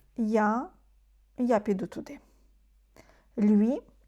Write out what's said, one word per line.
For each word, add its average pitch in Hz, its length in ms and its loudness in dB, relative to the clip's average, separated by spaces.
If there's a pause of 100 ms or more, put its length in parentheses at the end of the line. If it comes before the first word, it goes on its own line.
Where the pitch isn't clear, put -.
(160)
Я, 220 540 0 (680)
я 240 220 2
піду 196 260 -2
туди. 285 320 -14 (1160)
Lui, 214 440 2 (280)